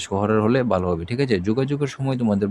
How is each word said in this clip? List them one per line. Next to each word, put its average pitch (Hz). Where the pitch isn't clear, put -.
শহরের 104
হলে 123
ভালো 92
হবে, 85
ঠিক 120
আছে? 120
যোগাযোগের 135
সময় 135
তোমাদের 104